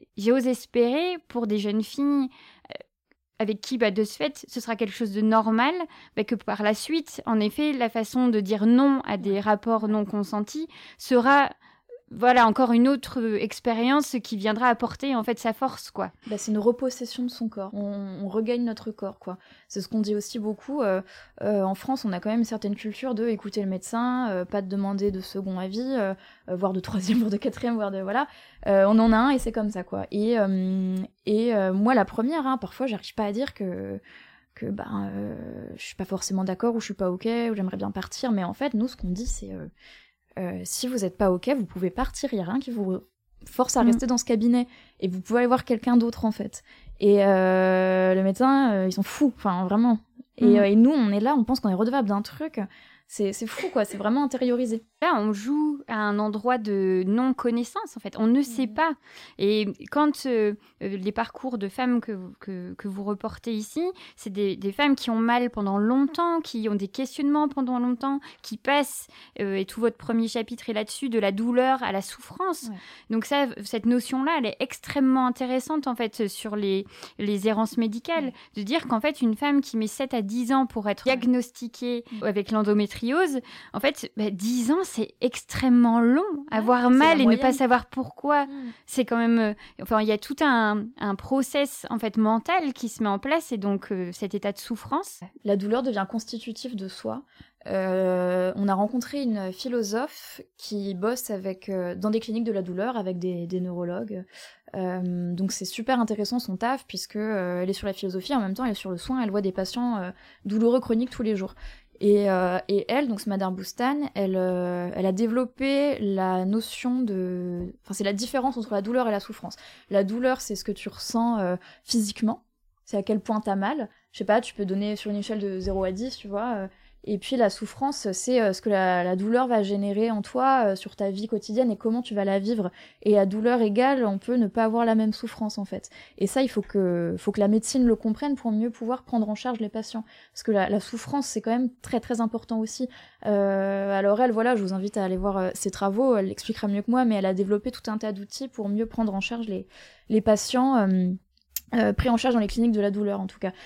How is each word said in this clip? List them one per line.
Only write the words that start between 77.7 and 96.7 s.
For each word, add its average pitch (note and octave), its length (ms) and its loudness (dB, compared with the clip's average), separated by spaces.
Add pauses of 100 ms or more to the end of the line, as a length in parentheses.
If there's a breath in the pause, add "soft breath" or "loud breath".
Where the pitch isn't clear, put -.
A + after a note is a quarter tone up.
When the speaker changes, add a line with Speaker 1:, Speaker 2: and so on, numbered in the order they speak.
Speaker 1:
médicales. A#3+ 500 -2
Speaker 2:
Ouais. - 80 -8 (200 loud breath)
Speaker 1:
De G#3 80 -6
dire B3+ 240 -2
qu'en A#3 140 0
fait, D4 200 -2
une A3+ 140 2
femme C#4+ 280 2
qui - 140 -4
met A3 120 0
sept C4+ 260 -6
à A3+ 80 0
dix A#3 300 -2
ans C4+ 140 4
pour G#3 220 -4
être G3+ 180 -2
Speaker 2:
Ouais. C4 100 4
Speaker 1:
diagnostiquée A#3+ 880 -2 (160 loud breath)
Speaker 2:
Mm. - 40 -4
Speaker 1:
avec G3+ 280 0
l'endométriose, G#3 480 2 (720 loud breath)
en G#3 80 -6
fait, - 380 -2
bah, G#3+ 120 0
dix A3+ 400 0
ans, D#4 140 4
c'est - 380 -6
extrêmement A#3+ 800 4
long. B3 200 6
Speaker 2:
Ouais, D#4+ 300 -2
Speaker 1:
Avoir A3+ 320 4
Speaker 2:
c'est B3 80 6
la B3+ 60 8
Speaker 1:
mal D#4 240 6
et B3+ 40 6
ne A#3 120 8
pas - 80 -
Speaker 2:
moyenne. C4 120 6
Speaker 1:
savoir B3 300 4
pourquoi, C#4+ 580 0
Speaker 2:
Mm. C4+ 60 -10 (360 loud breath)
Speaker 1:
c'est B3+ 200 0
quand A#3 100 0
même, A#3 220 4
euh, G#3+ 160 2 (260 loud breath)
enfin, G#3+ 220 2
il G#3+ 60 0
y G#3+ 40 4
a G#3+ 60 2
tout - 240 -8
un, G#3+ 420 4 (140)
un G3+ 160 -2
process, C4+ 760 -2
en A3+ 100 -4
fait, A3 200 -4
mental B3+ 560 2
qui A#3 160 -6
se - 120 -6
met G#3+ 60 0
en G3+ 100 0
place D#4 340 -2
et A#3 40 -2
donc, G3 340 -2
euh, F3+ 220 -4
cet G3 220 -8
état G3+ 180 -4
de - 60 -10
souffrance. - 600 -6 (240)
Speaker 2:
La G3+ 120 2
douleur G#3+ 260 0
devient G#3 280 -2
constitutive A3+ 640 -8